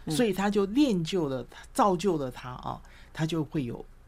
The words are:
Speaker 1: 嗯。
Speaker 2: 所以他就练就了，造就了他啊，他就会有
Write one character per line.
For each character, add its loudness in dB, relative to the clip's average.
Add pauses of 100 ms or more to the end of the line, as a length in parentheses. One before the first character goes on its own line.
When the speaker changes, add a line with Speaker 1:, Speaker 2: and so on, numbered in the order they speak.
Speaker 1:
嗯。 -2
Speaker 2:
所 4
以 2
他 0
就 2
练 4
就 0
了， -4 (280)
造 4
就 2
了 -4
他 -12
啊， -8 (320)
他 -2
就 0
会 -4
有 -8 (240)